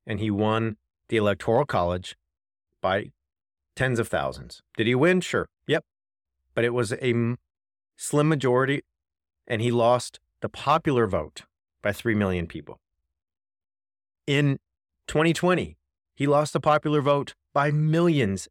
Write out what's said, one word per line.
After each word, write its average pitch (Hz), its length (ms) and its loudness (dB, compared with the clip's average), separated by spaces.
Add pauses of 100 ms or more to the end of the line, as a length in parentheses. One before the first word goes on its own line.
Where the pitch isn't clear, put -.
and 107 140 -8
he 110 100 -2
won 107 460 -2 (320)
the 117 80 -2
Electoral 110 480 2
College 90 520 -4 (640)
by 98 320 -2 (600)
tens 127 240 0
of 113 100 -2
thousands. 69 540 -6 (140)
Did 110 100 -2
he 123 80 2
win? 175 260 2
Sure. - 280 -4 (180)
Yep. 151 180 -2 (720)
But 117 100 0
it 117 100 0
was 117 180 -2
a 117 100 -6
m-, 120 360 0 (580)
slim 147 320 0
majority, 131 540 0 (640)
and 110 160 -4
he 120 80 0
lost 120 500 2 (220)
the 113 60 -6
popular 135 580 0
vote 85 360 -6 (400)
by 104 100 -2
three 113 220 -2
million 92 320 0
people. - 320 -16 (1500)
In 143 340 2 (480)
twenty 160 240 2
twenty, 156 460 -2 (360)
he 131 120 -2
lost 143 260 2
the 143 80 -2
popular 151 400 2
vote 143 340 0 (200)
by 147 180 2
millions 151 800 2